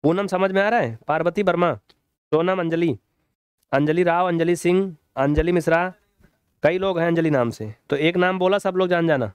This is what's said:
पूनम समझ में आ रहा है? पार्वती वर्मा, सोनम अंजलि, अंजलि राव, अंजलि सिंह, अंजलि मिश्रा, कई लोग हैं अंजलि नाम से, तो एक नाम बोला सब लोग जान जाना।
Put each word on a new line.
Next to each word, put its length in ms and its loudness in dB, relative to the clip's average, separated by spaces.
पूनम 180 0
समझ 260 0
में 100 2
आ 60 0
रहा 120 0
है? 180 -4
पार्वती 340 0
वर्मा, 300 2
सोनम 280 0
अंजलि, 380 -2
अंजलि 300 2
राव, 260 2
अंजलि 280 0
सिंह, 400 0
अंजलि 360 0
मिश्रा, 280 2
कई 160 2
लोग 200 -2
हैं 80 0
अंजलि 240 0
नाम 200 2
से, 240 -12
तो 80 -2
एक 180 0
नाम 220 0
बोला 200 0
सब 180 -4
लोग 120 0
जान 200 2
जाना। 260 0